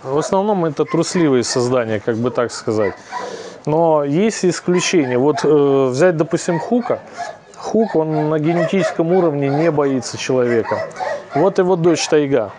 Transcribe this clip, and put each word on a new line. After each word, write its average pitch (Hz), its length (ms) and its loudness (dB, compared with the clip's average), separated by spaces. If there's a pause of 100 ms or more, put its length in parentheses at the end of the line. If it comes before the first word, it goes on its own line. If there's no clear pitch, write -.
В 131 140 -2
основном 190 480 0
это 156 200 0
трусливые 160 580 2
создания, 120 560 0
как 113 180 -4
бы 120 120 -2
так 120 220 -2
сказать. 107 420 -2 (720)
Но 156 380 2
есть 185 420 0
исключения. 165 720 0
Вот, 139 280 2
э, 143 460 4
взять, 160 260 2
допустим, 165 420 -2
Хука. 233 400 -2 (560)
Хук, - 400 -2
он 156 340 0
на 156 100 0
генетическом 170 760 0
уровне 147 360 2
не 156 220 2
боится 139 460 -2
человека. 120 600 0 (580)
Вот 190 240 2
его 185 160 4
дочь 165 340 2
Тайга. 139 500 2